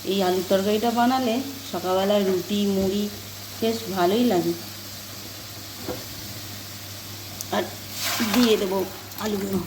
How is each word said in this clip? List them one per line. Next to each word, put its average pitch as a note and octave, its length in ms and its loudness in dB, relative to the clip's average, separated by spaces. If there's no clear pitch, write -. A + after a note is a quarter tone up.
এই G3 180 2
আলুর F#3 260 2
তরকারিটা G#3+ 420 4
বানালে B3 500 4
সকালবেলায় F#3+ 520 2
রুটি, F#3+ 420 2
মুড়ি G3 420 2
বেশ A3+ 160 2
ভালোই F#3+ 320 4
লাগে। E3+ 280 4
আর - 100 2
দিয়ে A3+ 220 8
দেবো F#3+ 280 2
আলুগুলো। G3+ 460 -2